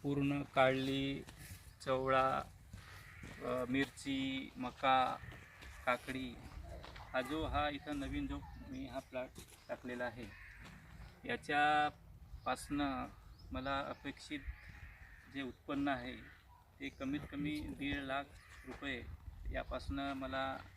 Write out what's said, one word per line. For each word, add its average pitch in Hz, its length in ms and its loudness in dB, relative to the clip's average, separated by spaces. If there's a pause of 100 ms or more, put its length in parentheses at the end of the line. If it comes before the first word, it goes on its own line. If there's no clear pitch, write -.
पूर्ण 143 400 4
काढली, 135 800 6 (600)
चवळा, 131 560 6 (1000)
अ, 123 260 2
मिरची, 135 840 0
मका, 127 600 6 (720)
काकडी, 127 500 2 (760)
हा 131 80 4
जो, 151 220 0
हा 147 260 2
इथं 147 300 -2
नवीन 139 280 0
जो 143 120 -2 (300)
मी 135 160 -6
हा 131 140 -6
प्लॉट 131 300 -4 (380)
टाकलेला 123 360 -2
आहे, 117 220 -2 (1000)
याच्यापासनं 147 1800 2 (460)
मला 135 280 0
अपेक्षित 139 600 -6 (960)
जे 139 80 -4
उत्पन्न 139 460 0
आहे 127 280 0 (640)
ते 139 100 -4
कमीत 139 300 -2 (120)
कमी 151 280 0
दीड 143 360 -2
लाख 139 280 0 (440)
रुपये 127 360 -4 (480)
यापासनं 135 640 -2
मला 135 440 0 (200)